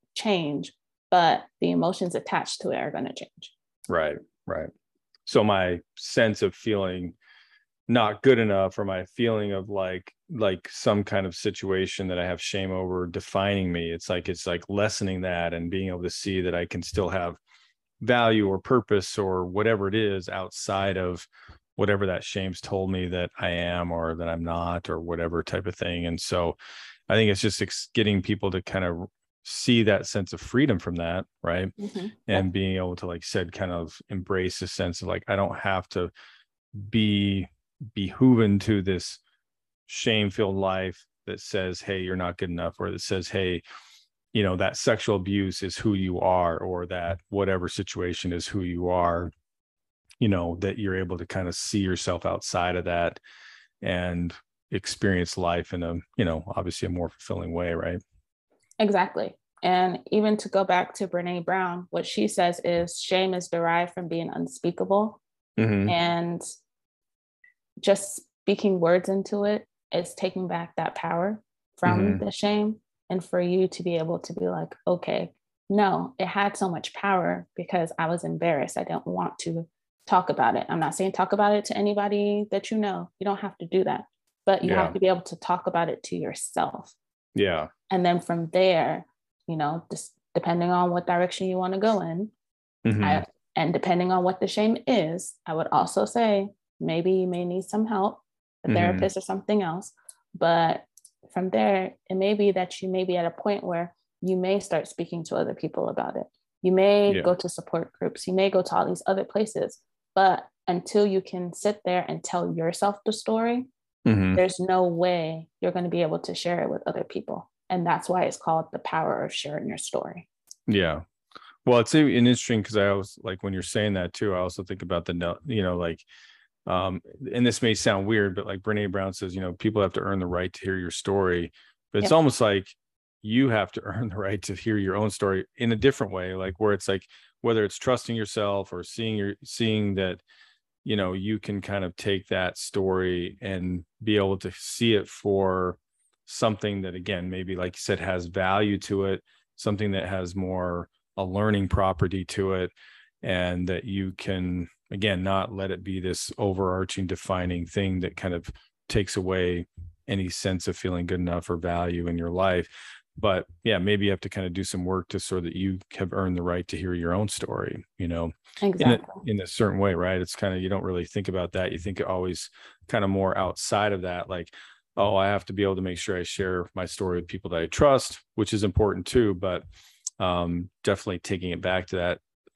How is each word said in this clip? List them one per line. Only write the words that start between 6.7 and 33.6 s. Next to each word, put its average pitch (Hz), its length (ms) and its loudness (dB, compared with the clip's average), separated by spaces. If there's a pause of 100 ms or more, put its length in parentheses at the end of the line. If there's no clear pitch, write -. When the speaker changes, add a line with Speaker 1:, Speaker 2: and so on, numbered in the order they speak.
Speaker 2:
not 110 340 2
good 131 160 8
enough, 98 400 2
or 107 60 -2
my 95 220 -4
feeling 107 460 -2
of, 98 180 -6
like, 92 440 -6 (160)
like, 104 400 0
some 104 340 2
kind 98 220 -2
of 87 100 -6
situation 95 720 -2
that 90 100 -2
I 87 80 -2
have 90 160 -4
shame 95 300 -4
over 92 340 -2
defining 98 680 0
me, 85 200 -4
it's - 180 -10
like, 90 180 -2
it's 90 180 -6
like 87 240 -4
lessening 98 520 0
that 85 320 -2
and 85 160 -4
being 95 180 -2
able 90 160 -6
to 87 60 -2
see 95 320 -2
that 87 120 0
I 87 120 -2
can 87 160 -6
still 92 280 -2
have 87 260 -4 (640)
value 113 460 4
or 95 120 0
purpose 107 580 2
or 92 280 0
whatever 98 420 0
it 98 80 -2
is 98 320 -2
outside 95 720 -2
of 90 300 -4 (480)
whatever 101 300 2
that 92 180 -2
shame's 95 360 -6
told 95 320 -4
me 92 160 -2
that 87 300 -2
I 90 120 0
am 87 420 -2
or 82 240 -2
that 82 120 -6
I'm 82 160 -4
not 85 460 -4
or 82 100 -4
whatever 85 420 -2
type 92 240 -4
of 87 100 -8
thing. 87 300 -4
And 85 140 -4
so 87 360 -2 (520)
I 98 80 4
think 110 140 6
it's 95 120 0
just 107 200 0
ex-, - 320 -6
getting 104 280 4
people 101 300 0
to 92 100 -2
kind 95 220 -2
of 87 240 -4 (360)
see 117 400 4
that 101 220 4
sense - 260 -4
of 82 100 -10
freedom 123 380 4
from 87 160 -4
that, 85 300 -2 (160)
right? 90 360 -2
Speaker 1:
Mm-hmm. 202 280 -8 (220)
Speaker 2:
And 95 240 2
Speaker 1:
Yeah. - 0 -
Speaker 2:
being 95 240 0
able 90 200 -4
to, 90 100 -10
like 87 160 -6
you - 40 -14
said, 87 260 -2
kind 90 200 -4